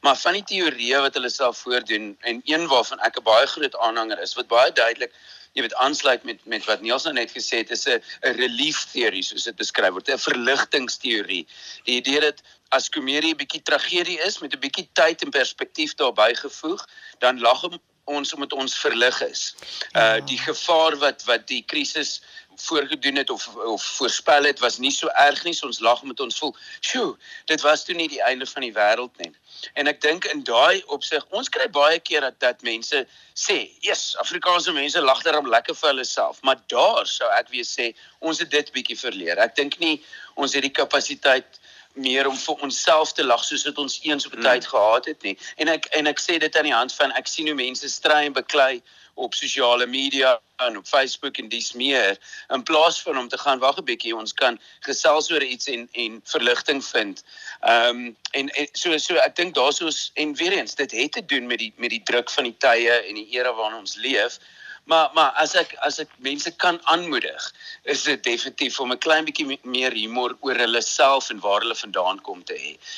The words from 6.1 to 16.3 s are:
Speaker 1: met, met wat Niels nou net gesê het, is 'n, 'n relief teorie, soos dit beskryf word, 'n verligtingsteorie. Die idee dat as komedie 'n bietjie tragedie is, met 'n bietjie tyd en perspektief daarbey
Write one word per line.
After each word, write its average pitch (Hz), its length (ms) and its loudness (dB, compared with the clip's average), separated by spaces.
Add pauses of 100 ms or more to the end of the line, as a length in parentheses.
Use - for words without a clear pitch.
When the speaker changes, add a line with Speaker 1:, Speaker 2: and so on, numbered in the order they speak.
Speaker 1:
met, 117 220 -10
met 113 200 -6
wat 107 160 0
Niels 117 220 -2
nou 160 100 -4
net 117 180 -2
gesê 123 260 -4
het, 113 140 -4
is 120 160 -4
'n, 120 140 2 (200)
'n 123 140 0
relief 123 560 -2
teorie, 104 320 0
soos 95 200 -6
dit 113 120 -8
beskryf 101 360 0
word, 92 180 -6
'n 131 80 0
verligtingsteorie. 120 1300 -2 (380)
Die 123 100 2
idee 135 240 0
dat 151 220 0 (280)
as 131 200 0
komedie 151 440 -2
'n - 40 -6
bietjie - 240 -8
tragedie - 640 0
is, 208 140 -4
met 151 140 -8
'n 143 60 -10
bietjie 139 340 -6
tyd 165 300 4
en 147 60 -8
perspektief - 680 -2
daarbey 117 400 2